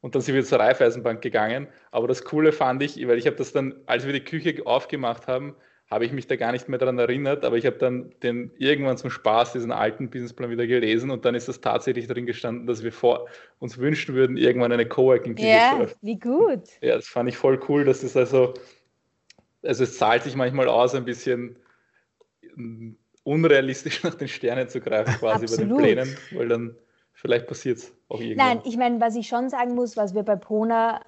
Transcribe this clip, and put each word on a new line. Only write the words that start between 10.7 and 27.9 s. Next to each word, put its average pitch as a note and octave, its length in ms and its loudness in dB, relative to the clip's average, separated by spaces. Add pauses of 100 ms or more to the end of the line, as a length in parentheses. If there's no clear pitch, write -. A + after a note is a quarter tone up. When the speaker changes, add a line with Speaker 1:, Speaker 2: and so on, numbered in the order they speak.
Speaker 1:
und A#2+ 120 -6
dann A#2+ 100 2
ist A#2+ 140 -6
das C3 140 -10
tatsächlich A#2 460 -2
drin B2 180 -6
gestanden, A#2 420 -6
dass A2+ 160 -4
wir A#2 80 -6
vor, B2 360 0 (320)
uns A#2+ 180 -10
wünschen D3 360 -2
würden, C3 220 2
irgendwann B2 380 2
eine A#2 120 2
Coworking-Küche C3 760 4
zu B3+ 140 4
Speaker 2:
Ja, - 20 -2
Speaker 1:
öffnen. - 240 -2
Speaker 2:
wie G#3 180 -6
gut. C4+ 440 2 (180)
Speaker 1:
Ja, B2 140 4
das A2 120 -4
fand B2 220 -2
ich B2+ 80 -8
voll C3+ 200 4 (120)
cool, C#3+ 160 4
dass C3 160 4
das C3 160 -2
also B2+ 360 4 (1080)
also C3 200 0
es A#2+ 140 -4
zahlt A#2 260 4
sich C3+ 120 -8
manchmal B2+ 320 0
aus, B2 280 4
ein B2+ 100 -4
bisschen, A#2+ 520 -6 (1000)
mm, A2+ 360 -14 (320)
unrealistisch C#3+ 800 2
<laughs> - 0 -
nach E3 120 -4
den C#3 120 -10
Sternen B2 420 -4
zu - 100 -8
greifen, A2 360 0
quasi A2 320 0
bei A2+ 100 0
den G#2+ 120 0
Speaker 2:
Absolut. A#3 100 2
Speaker 1:
Plänen, C3+ 380 2 (140)
weil A#2+ 160 -4
dann A#2 280 -2 (380)
vielleicht A#2+ 340 -2
passiert's - 460 -6 (160)